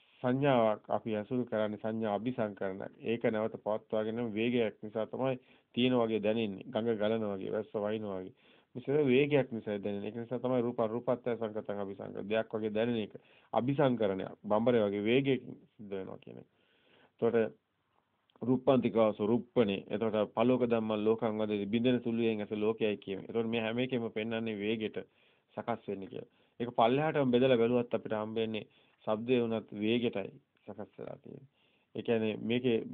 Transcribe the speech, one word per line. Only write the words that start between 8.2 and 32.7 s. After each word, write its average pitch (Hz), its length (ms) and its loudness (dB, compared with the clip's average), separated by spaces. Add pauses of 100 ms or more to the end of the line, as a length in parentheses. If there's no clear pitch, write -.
මේ 127 100 -12
සියලු 147 200 2
වේගයක් 135 460 4
නිසා 107 260 -4
දැනෙන. 101 280 -4
ඒක 107 120 -8
නිසා 117 220 -6
තමයි 123 240 0
රූප 120 180 -2
අරූපත්‍ය 120 540 -2
සංකතං 107 480 -6
අපිසංකර. 101 420 -10
දෙයක් 110 260 -2
වගේ 110 220 -4
දැනෙන 117 280 0
එක. 98 180 -8 (340)
අපිසංකරණයක්. 117 920 2
බඹරේ 113 400 4
වගේ 101 220 0
වේගයකින් 131 640 0
සිද්ධ 101 260 -16
වෙනවා 98 260 -8
කියන 60 200 -18
එක. - 100 -20 (540)
එතකොට 117 340 0 (1080)
රුප්පන්තිකව 120 600 4 (100)
සුරුප්පනේ. 104 720 2
එතකොට 104 460 0
පලෝක 123 320 4
ධම්ම 113 360 0
ලෝකං 110 360 2
වදේ 107 300 0
බින්දෙන 120 340 2
සුළුයෙන් 113 400 0
ඇස 104 140 -6
ලෝකයයි 107 420 0
කියමු. 98 280 -8
එතකොට 113 280 -2
මේ 117 80 0
හැම 110 180 -2
එකෙම 127 300 -2
පෙන්වන්නේ 113 480 -4
වේගෙට 104 480 -4 (520)
සකස් 110 280 -6
වෙන්නේ 98 240 -8
කියලා. - 240 -14 (280)
ඒක 120 120 -6
පල්ලෙහාටම 135 580 4
බෙදලා 123 300 6
බැලුවත් 120 320 2
අපිට 110 220 -4
හම්බෙන්නේ 110 500 -4 (420)
ශබ්දේ 120 340 2
වුණත් 113 300 -2
වේගෙටයි 110 600 0 (320)
සකස් 101 320 -14
වෙලා - 220 -12
තියෙන්නේ. - 320 -18 (460)
ඒ 113 80 -6
කියන්නේ 110 360 0
මේකේ 120 400 0 (160)